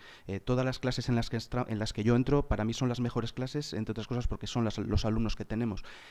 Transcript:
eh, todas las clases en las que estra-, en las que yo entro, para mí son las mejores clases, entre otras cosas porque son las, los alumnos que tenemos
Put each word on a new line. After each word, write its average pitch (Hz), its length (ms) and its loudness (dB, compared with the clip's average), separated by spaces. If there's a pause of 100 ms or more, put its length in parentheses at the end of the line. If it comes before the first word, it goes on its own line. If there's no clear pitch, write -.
(260)
eh, 98 160 -6
todas 127 240 2
las 127 140 -2
clases 127 280 -2
en 120 80 4
las 117 140 0
que 120 80 -2
estra-, 120 320 -2
en 110 100 -2
las 110 140 -2
que 107 100 -2
yo 117 140 8
entro, 139 320 4
para 107 160 2
mí 113 80 0
son 127 160 0
las 120 100 -2
mejores 117 320 -2
clases, 135 420 -6
entre 110 200 -2
otras 107 140 -6
cosas 120 200 0
porque 104 200 -2
son 117 180 2
las, 107 140 0
los 104 260 2
alumnos 110 320 2
que 104 80 -8
tenemos 110 400 -2 (260)